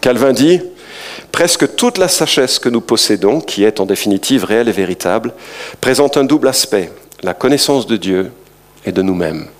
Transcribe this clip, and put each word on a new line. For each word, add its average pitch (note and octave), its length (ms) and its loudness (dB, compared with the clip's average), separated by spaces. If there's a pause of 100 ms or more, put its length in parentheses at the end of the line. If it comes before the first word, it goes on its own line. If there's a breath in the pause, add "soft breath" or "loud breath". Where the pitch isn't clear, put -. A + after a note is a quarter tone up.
Calvin B2+ 320 4
dit, D#3 280 4 (720 loud breath)
presque - 440 0
toute A#3+ 220 0
la F#3 100 2
sagesse - 500 0
que - 100 -2
nous A#2 120 0
possédons, G#2+ 600 2
qui - 240 -2
est G#2+ 160 2
en G2 60 0
définitive G2 580 0
réelle A2+ 240 0
et G#2+ 40 0
véritable, F#2+ 600 -2 (480 loud breath)
présente C3 360 2
un C#3 80 4
double C#3+ 240 2
aspect, G2+ 420 -2 (320)
la F#2 120 -4
connaissance C3 520 0
de A2+ 100 -2
Dieu F#2 360 -2 (540)
et G2 60 -4
de F#2+ 100 0
nous-mêmes. E2 440 -2 (140)